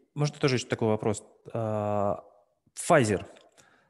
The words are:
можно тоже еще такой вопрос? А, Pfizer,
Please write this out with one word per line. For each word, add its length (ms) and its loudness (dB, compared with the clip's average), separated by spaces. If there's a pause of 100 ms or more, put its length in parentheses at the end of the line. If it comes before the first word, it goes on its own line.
(140)
можно 240 -4
тоже 160 2
еще 140 -4
такой 180 0
вопрос? 380 0 (280)
А, 720 -2 (540)
Pfizer, 480 4 (640)